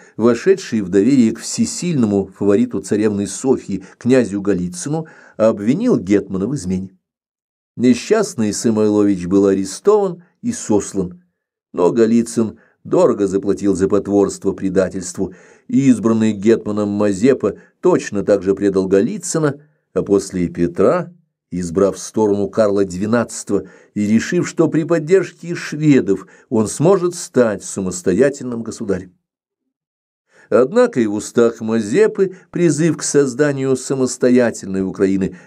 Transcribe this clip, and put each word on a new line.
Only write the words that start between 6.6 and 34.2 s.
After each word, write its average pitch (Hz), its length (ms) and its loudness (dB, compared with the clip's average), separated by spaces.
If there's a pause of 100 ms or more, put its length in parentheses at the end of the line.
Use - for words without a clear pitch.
Несчастный 120 760 0
Самойлович 104 760 0
был 98 180 4
арестован 180 800 0 (180)
и 117 100 -4
сослан, 98 720 -4 (480)
но 87 200 2
Голицын 113 680 0 (240)
дорого 113 440 2
заплатил 95 480 -2
за 95 120 0
потворство 98 640 0
предательству, 92 800 -4 (340)
и 131 220 2
избранный 110 440 2
гетманом 104 560 0
Мазепа 104 680 0 (220)
точно 135 440 0
так 101 200 2
же 98 120 2
предал 95 320 0
Голицына, 143 720 0 (320)
а 117 100 -2
после 95 420 0
и 82 40 -4
Петра, 104 640 -2 (420)
избрав 92 440 0
сторону 101 500 -2
Карла 101 340 0
двенадцатого 104 840 -4 (260)
и 104 140 -2
решив, 113 400 0
что 165 220 0
при 156 160 -2
поддержке 170 680 -2
шведов 139 720 2 (240)
он 107 180 0
сможет 175 460 2
стать 113 500 0
самостоятельным 113 1000 -2
государем. 98 520 -8 (1300)
Однако 165 500 2
и 117 60 2
в 104 80 -2
устах 117 480 0
Мазепы 160 720 0 (140)
призыв 160 480 0
к - 60 -10
созданию 135 720 0
самостоятельной 123 1080 0